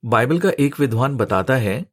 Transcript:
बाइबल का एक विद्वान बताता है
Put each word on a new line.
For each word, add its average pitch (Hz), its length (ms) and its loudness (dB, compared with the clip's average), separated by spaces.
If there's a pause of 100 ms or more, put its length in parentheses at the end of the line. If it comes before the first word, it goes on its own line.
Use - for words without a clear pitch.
बाइबल 120 340 2
का 196 100 2
एक 143 300 0
विद्वान 131 380 0
बताता 104 380 0
है 117 380 -2